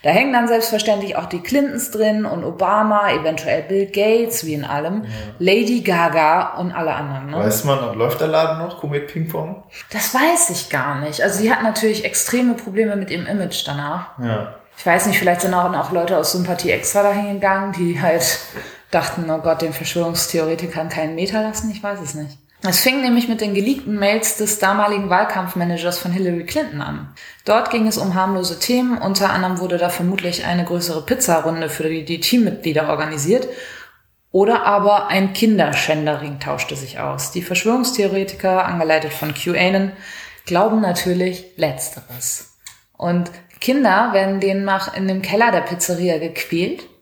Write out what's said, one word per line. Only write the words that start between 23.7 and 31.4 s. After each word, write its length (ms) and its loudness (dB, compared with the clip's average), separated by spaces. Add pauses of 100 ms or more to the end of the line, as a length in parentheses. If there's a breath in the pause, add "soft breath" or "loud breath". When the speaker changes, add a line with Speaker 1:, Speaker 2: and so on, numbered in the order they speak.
Speaker 1:
Mails 380 2
des 200 -2
damaligen 520 2
Wahlkampfmanagers 880 0
von 140 -4
Hillary 320 0
Clinton 360 -4
an. 320 -8 (300 loud breath)
Dort 280 2
ging 160 2
es 100 0
um 180 0
harmlose 420 0
Themen, 400 2
unter 340 2
anderem 280 0
wurde 180 -2
da 120 0
vermutlich 560 -2
eine 180 0
größere 420 -4
Pizzarunde 640 2